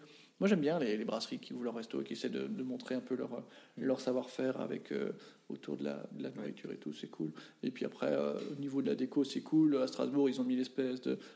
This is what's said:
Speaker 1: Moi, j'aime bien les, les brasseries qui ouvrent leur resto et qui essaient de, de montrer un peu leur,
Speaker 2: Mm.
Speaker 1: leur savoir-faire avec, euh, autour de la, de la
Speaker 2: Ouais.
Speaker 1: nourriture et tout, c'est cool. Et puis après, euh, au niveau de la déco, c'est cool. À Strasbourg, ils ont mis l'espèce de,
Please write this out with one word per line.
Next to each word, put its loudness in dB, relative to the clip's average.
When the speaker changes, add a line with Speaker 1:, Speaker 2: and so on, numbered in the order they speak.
Speaker 1:
Moi, 8
j'aime 6
bien 4
les, 4
les -2
brasseries -2
qui -10
ouvrent -4
leur -2
resto -2
et -4
qui -6
essaient -2
de, -2
de -4
montrer -4
un 0
peu -2
leur, -2
Speaker 2:
Mm. -4
Speaker 1:
leur 4
savoir-faire 0
avec, -4
euh, 0
autour -4
de -4
la, -2
de -6
la -4
Speaker 2:
Ouais. -8
Speaker 1:
nourriture -8
et -6
tout, -6
c'est -10
cool. -4
Et 0
puis -2
après, -2
euh, 2
au -6
niveau 0
de 0
la 2
déco, 2
c'est -2
cool. 6
À 4
Strasbourg, 4
ils 0
ont 0
mis 2
l'espèce 0
de, 0